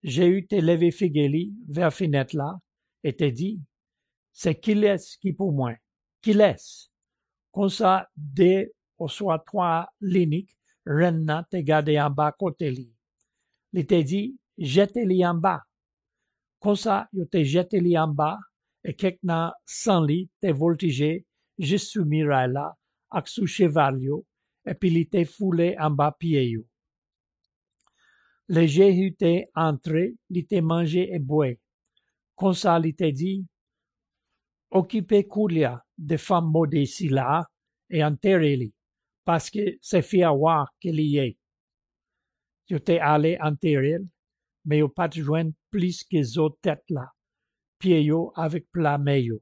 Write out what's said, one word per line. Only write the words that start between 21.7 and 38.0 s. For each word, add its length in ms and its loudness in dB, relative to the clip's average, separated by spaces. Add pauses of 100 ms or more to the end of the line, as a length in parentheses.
sou 140 -2
miray 440 2
la, 180 -4 (460)
ak 160 -6
sou 180 -4
cheval 560 2
yo, 140 -4 (500)
epi 240 -2
li 140 2
te 200 0
foule 440 -2 (100)
anba 320 0 (100)
pye 300 0
yo. 120 -6 (1900)
Le 180 4
Jehu 400 4 (100)
te 160 2 (220)
antre, 500 -2 (240)
li 160 -4
te 160 -2
manje 480 0
e 100 -6
bwe. 360 0 (840)
Konsa, 400 2
li 140 0
te 180 0
di, 240 -4 (1400)
"Okipe 560 0
kou 200 -2
li 160 2
a 100 -2 (220)
de 220 -4
fanm 340 0
mode 340 2
sila, 580 -2 (460)
e 120 0